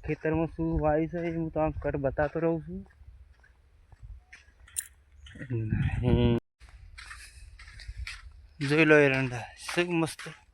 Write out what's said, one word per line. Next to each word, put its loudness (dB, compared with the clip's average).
ખેતરમાં 0
શું -2
વાવ્યું 2
છે -8
એ -4
હું -4
તમને -2
કટ -2
બતાતો -2
રહું 0
છું. -12
નહીં. 4
જોઈ 4
લો 10
એરંડા, 4
શું -2
મસ્ત. -2